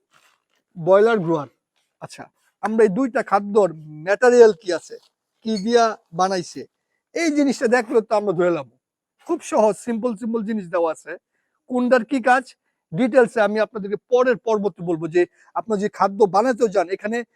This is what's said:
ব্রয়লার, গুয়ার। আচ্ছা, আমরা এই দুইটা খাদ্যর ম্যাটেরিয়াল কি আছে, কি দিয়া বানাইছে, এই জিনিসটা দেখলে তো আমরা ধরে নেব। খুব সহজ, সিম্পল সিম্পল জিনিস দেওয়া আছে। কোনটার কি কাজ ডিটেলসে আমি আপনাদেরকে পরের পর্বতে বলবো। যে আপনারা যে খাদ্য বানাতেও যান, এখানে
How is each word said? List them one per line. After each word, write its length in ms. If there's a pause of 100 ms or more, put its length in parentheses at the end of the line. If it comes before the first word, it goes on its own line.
(760)
ব্রয়লার, 420
গুয়ার। 300 (520)
আচ্ছা, 240 (360)
আমরা 240
এই 40
দুইটা 340
খাদ্যর 480 (340)
ম্যাটেরিয়াল 480
কি 200
আছে, 240 (460)
কি 100 (120)
দিয়া 200 (280)
বানাইছে, 500 (520)
এই 220
জিনিসটা 320
দেখলে 320
তো 160
আমরা 160
ধরে 180
নেব। 200 (560)
খুব 140
সহজ, 360
সিম্পল 400
সিম্পল 280
জিনিস 240
দেওয়া 240
আছে। 200 (580)
কোনটার 340
কি 180
কাজ 220 (480)
ডিটেলসে 480
আমি 200
আপনাদেরকে 380 (140)
পরের 240
পর্বতে 460
বলবো। 260
যে 140 (320)
আপনারা 260
যে 80
খাদ্য 360
বানাতেও 440
যান, 200
এখানে 300 (180)